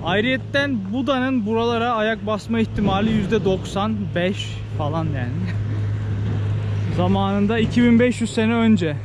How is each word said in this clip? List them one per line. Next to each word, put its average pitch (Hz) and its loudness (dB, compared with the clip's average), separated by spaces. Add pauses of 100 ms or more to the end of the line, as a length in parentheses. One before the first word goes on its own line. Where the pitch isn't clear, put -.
Ayrıyetten 233 0
Buda'nın 254 0
buralara 233 0
ayak 214 -2
basma 214 -2
ihtimali 208 2
yüzde 214 0
doksan 196 0 (200)
beş 185 -2 (200)
falan 156 -2
yani. 131 -2 (800)
<laughs> - -2
Zamanında 196 2
iki 220 2
bin 233 6
beş 247 2
yüz 220 -4
sene 226 2
önce. 214 4